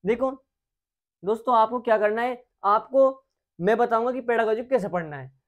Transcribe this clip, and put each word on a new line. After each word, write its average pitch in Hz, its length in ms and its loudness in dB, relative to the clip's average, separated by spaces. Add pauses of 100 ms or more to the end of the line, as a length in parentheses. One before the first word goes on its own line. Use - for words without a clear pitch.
देखो 240 260 0 (920)
दोस्तों, 220 340 -2
आपको 226 240 2
क्या 220 180 2
करना 214 240 0
है, 247 200 -6 (220)
आपको 262 600 2 (340)
मैं 202 180 2
बताऊंगा 233 360 0
कि 262 100 -6
पेडागोजी 226 400 0
को 240 60 -12
कैसे 220 220 -2
पढ़ना 160 260 -6
है। 135 200 -16 (120)